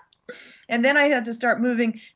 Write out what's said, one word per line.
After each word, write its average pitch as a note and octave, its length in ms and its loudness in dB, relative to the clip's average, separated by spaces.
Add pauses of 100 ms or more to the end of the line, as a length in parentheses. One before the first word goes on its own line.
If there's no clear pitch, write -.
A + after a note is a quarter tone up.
(720)
And A#3 120 0
then C#4 120 4
I C#4+ 80 4
had C4+ 220 0
to A#3 60 -6
start A#3 280 -2
moving A#3 400 0 (160)